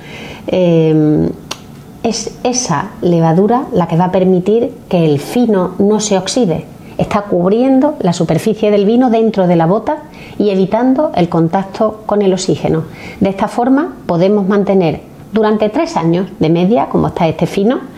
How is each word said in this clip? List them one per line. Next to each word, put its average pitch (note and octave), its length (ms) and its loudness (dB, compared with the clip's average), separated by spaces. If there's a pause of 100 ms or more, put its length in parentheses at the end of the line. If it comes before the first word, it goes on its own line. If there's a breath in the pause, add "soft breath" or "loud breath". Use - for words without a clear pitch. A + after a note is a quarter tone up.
(480 loud breath)
Eh, D#3+ 840 2 (720)
es - 420 -4
esa G3 460 -2 (120)
levadura F3 600 2 (100)
la E3+ 140 0
que E3 100 -2
va F3+ 80 4
a F3+ 60 -2
permitir F#3 600 2 (160)
que E3+ 180 2
el D3+ 120 4
fino G3+ 600 0
no G#3 200 2
se G3 200 0
oxide. F#3 460 -2 (340 loud breath)
Está - 240 -2
cubriendo B3 760 2
la F3 140 0
superficie F#3+ 560 0
del G3+ 160 2
vino A#3+ 240 4
dentro A3 380 2
de F3 80 4
la E3 100 4
bota A3 320 0 (400 loud breath)
y G3+ 140 2
evitando A#3+ 640 2
el E3+ 140 0
contacto F#3+ 760 -2
con G#3 160 0
el F#3+ 100 2
oxígeno. D#3+ 520 0 (360 loud breath)
De G3 100 2
esta G3 180 -2
forma C4 480 0 (100)
podemos F#3+ 420 2
mantener G3 540 2 (320)
durante G#3+ 360 2
tres D#4 280 -2
años E3+ 300 0 (120)
de D#3+ 120 2
media, F#3 380 2
como D#3 180 0
está E3 200 0
este D#3+ 200 0
fino, A3 320 0 (180 loud breath)